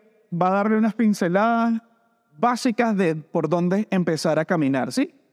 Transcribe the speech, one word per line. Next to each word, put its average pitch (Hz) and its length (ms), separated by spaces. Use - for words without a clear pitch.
va 175 160
a 185 40
darle 214 260
unas 220 160
pinceladas 226 880
básicas 233 580
de 170 180
por 156 360
dónde 180 400
empezar 165 480
a 160 80
caminar, 135 440
¿sí? - 240